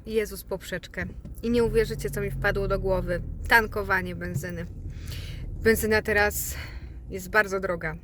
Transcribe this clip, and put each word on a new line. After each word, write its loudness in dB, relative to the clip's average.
Jezus -2
poprzeczkę. -6
I 0
nie 6
uwierzycie, 2
co -2
mi 0
wpadło 2
do 2
głowy. 0
Tankowanie 4
benzyny. -4
Benzyna 6
teraz 2
jest -8
bardzo 4
droga. -2